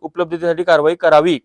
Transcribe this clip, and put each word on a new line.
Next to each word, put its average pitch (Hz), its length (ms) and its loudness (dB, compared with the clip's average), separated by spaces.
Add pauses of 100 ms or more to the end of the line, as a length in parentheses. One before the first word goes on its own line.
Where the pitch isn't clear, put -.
उपलब्धतेसाठी 170 600 -6
कारवाई 165 320 2
करावी. 156 500 2